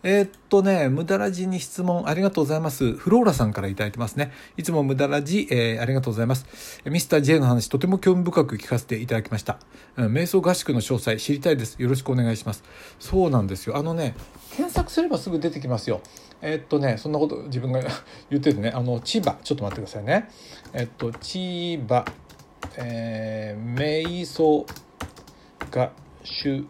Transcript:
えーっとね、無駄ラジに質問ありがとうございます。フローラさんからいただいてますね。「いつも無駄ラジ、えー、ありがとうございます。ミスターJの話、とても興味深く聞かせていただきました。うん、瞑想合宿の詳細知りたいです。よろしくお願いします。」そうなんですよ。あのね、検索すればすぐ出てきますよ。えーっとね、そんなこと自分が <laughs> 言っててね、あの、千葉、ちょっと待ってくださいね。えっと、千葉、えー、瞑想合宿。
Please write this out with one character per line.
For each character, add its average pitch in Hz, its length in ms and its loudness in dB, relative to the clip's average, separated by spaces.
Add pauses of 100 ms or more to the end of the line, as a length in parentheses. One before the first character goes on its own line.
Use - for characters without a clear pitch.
え 196 180 6
ー 196 60 2
っ - 20 -16 (200)
と 196 140 8
ね、 180 260 4
無 151 160 0
駄 196 140 2
ラ 202 100 0
ジ 185 160 -4
に 185 140 -2
質 - 240 -6
問 175 260 0
あ 156 60 0
り 190 80 0
が 196 80 4
と 165 100 0
う - 20 4
ご 135 60 0
ざ 156 60 0
い 156 40 0
ま 160 120 -2
す。 123 220 0
フ - 180 0
ロ 240 100 8
ー 226 40 6
ラ 180 100 6
さ 123 100 4
ん 104 80 0
か 98 80 -4
ら 98 60 -4
い 95 80 -4
た 107 80 -2
だ 104 60 -2
い - 20 -8
て 117 80 -10
ま 117 80 -2
す - 80 -10
ね。 143 160 -2 (260)
「い 170 60 -6
つ 170 80 -2
も 156 100 2
無 135 140 2
駄 139 120 2
ラ 147 140 2
ジ、 175 300 0
え 117 260 2
ー、 - 20 -6
あ 117 60 -2
り 131 80 0
が 135 80 2
と 127 80 -2
う 110 40 -2
ご 104 40 -2
ざ 117 60 2
い - 20 2
ま 131 80 2
す。 - 520 -8
ミ 156 140 0
ス - 60 -2
タ 160 120 4
ー 147 40 6
J 156 160 6
の 139 80 4
話、 123 220 4
と 139 100 0
て 135 80 2
も 185 140 2
興 185 160 6
味 180 80 2
深 175 240 4
く 110 80 -4
聞 104 100 -8
か 123 140 0
せ - 80 -8
て 113 100 -4
い 110 80 -6
た 120 80 -2
だ 113 80 0
き - 80 -10
ま 110 80 -2
し - 60 -6
た。 - 160 -6 (380)
う 123 80 2
ん、 107 60 2
瞑 160 140 2
想 185 160 4
合 175 140 4
宿 160 180 -2
の 117 80 2
詳 123 160 0
細 110 200 0
知 143 160 -2
り 143 60 0
た 165 120 2
い 143 60 4
で 117 80 -2
す。 - 140 -12
よ 123 80 0
ろ 131 60 4
し 131 80 0
く - 80 -6
お 127 60 2
願 123 160 2
い 113 40 0
し - 120 -8
ま 104 60 -4
す。」 - 100 -12 (360)
そ 190 280 2
う - 20 2
な 123 120 4
ん 98 60 0
で 95 80 -4
す - 120 -8
よ。 113 100 -4
あ 143 60 -2
の 165 100 -4
ね、 160 220 -2 (400)
検 339 180 -2
索 - 180 -2
す - 120 0
れ 349 40 0
ば 262 120 0
す 196 100 -8
ぐ 170 80 -2
出 156 140 0
て 147 80 -10
き 135 80 -8
ま 123 100 0
す 117 140 -4
よ。 - 100 -2 (400)
え 156 140 -4
ー - 80 -8
っ - 20 -20
と 147 140 0
ね、 123 180 0
そ 131 100 -8
ん 156 40 -2
な 151 80 0
こ 151 80 2
と - 160 -6
自 127 160 -6
分 127 120 -4
が 131 100 0 (240)
<laughs> - 260 -20
言 143 80 0
っ - 20 -2
て 143 140 4
て 101 40 -4
ね、 110 140 -2
あ 127 80 -4
の、 120 200 -2
千 226 200 -2
葉、 - 220 -2
ち - 80 -6
ょ - 20 2
っ 139 60 -2
と 104 40 -4
待 98 80 -4
っ - 40 -10
て 110 80 -8
く - 20 -10
だ - 60 -18
さ 104 80 -10
い 104 40 -10
ね。 180 260 0 (440)
え 123 120 -4
っ - 20 -16
と、 117 240 -8
千 175 760 -8
葉、 - 180 2 (720)
え 110 800 -8
ー、 117 200 -6
瞑 160 500 -2
想 151 400 2 (1040)
合 127 180 0 (340)
宿。 135 460 -4